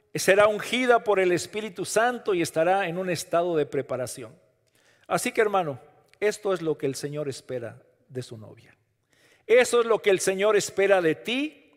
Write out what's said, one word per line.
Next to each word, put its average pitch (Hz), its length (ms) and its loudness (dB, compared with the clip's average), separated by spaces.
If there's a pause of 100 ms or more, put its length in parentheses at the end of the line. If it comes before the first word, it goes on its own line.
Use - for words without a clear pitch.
(140)
será 196 340 4
ungida 233 560 0
por 196 160 2
el 180 100 4
Espíritu 196 540 -4
Santo 226 500 0
y 170 80 0
estará 180 460 0
en 165 100 -6
un 185 120 -6
estado 170 460 -2
de 147 100 0
preparación. 127 680 -8 (720)
Así 214 240 -2
que, 240 100 -2
hermano, 185 380 0 (400)
esto 202 340 -2
es 170 80 -2
lo 156 160 -2
que 143 100 -6
el 135 100 -4
Señor 147 320 -8
espera 123 520 -10 (280)
de 127 140 -10
su 117 140 -16
novia. 107 400 -20 (680)
Eso 240 340 4
es 226 60 0
lo 220 160 2
que 208 80 4
el 185 80 4
Señor 196 380 2
espera 196 440 2
de 160 140 2
ti 262 640 -8